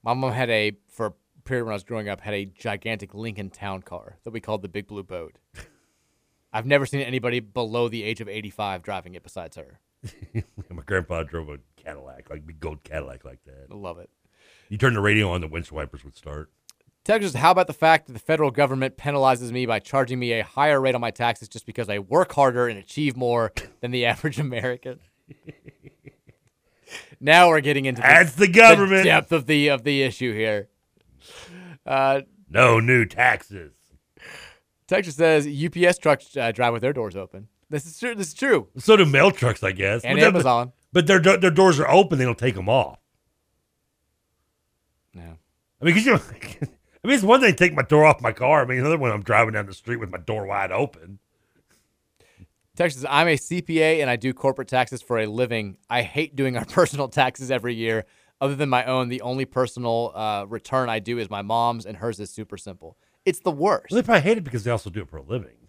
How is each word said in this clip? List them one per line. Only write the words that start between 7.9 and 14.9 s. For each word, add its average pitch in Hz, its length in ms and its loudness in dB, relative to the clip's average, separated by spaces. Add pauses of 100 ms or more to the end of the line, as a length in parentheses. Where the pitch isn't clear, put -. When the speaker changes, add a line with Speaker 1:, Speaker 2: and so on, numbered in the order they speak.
Speaker 1:
age 110 180 -8
of 104 80 -14
eighty-five 101 540 -10
driving 90 320 -12
it 87 80 -20
besides 85 340 -18
her. 73 220 -20 (240)
Speaker 2:
<laughs> - 400 -12 (260)
My 85 160 -18
grandpa 87 380 -6
drove 78 260 -12
a 73 80 -18 (200)
Cadillac, 67 520 -20
like, 76 160 -16
big 78 140 -20
gold 78 240 -12
Cadillac 67 420 -14
like 65 200 -20
that. 67 260 -20
Speaker 1:
I - 40 -20
love 90 240 -14
it. 90 100 -20 (600)
Speaker 2:
You 104 80 -8
turn 123 160 2